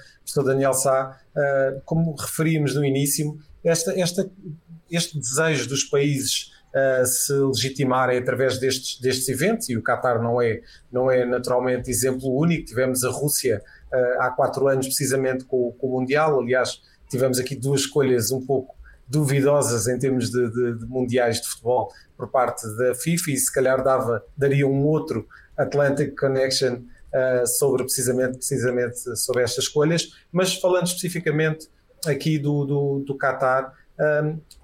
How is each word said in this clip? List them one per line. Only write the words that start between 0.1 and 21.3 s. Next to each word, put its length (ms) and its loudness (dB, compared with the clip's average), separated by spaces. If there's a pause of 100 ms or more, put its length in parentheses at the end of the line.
professor 240 -2
Daniel 280 2
Sá, 460 0 (180)
eh, 480 0
como 300 0
referíamos 600 -2
no 100 0
início, 520 0 (260)
esta, 360 0
esta, 320 -2 (600)
este 280 -4
desejo 500 0
dos 160 -2
países, 680 0 (220)
eh, 320 2
se 280 -2
legitimarem 840 2
através 420 0
destes, 420 -2
destes 280 -2
eventos, 400 0
e 80 -2
o 60 -2
Qatar 400 0
não 180 0
é, 220 0 (280)
não 200 2
é 160 4
naturalmente 640 0
exemplo 440 0
único. 300 2
Tivemos 400 0
a 60 0
Rússia, 500 0 (320)
eh, 280 2
há 100 0
quatro 380 0
anos 180 2
precisamente 580 -2
com, 280 -2
com 160 -6
o 120 -2
Mundial. 400 2
Aliás, 400 0 (300)
tivemos 280 0
aqui 160 -4
duas 280 0
escolhas 480 2
um 100 -2
pouco 340 -4 (320)
duvidosas 840 2
em 100 0
termos 320 0
de, 200 0
de, 280 -2
de 80 -12
mundiais 540 0